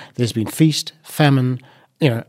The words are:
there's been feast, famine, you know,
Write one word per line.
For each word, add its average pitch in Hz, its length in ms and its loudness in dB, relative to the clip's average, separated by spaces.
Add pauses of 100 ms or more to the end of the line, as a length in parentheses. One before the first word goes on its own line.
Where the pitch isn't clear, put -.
(160)
there's 117 160 -2
been 110 140 -4
feast, - 460 0 (100)
famine, 131 560 0 (420)
you 147 100 2
know, 113 180 -4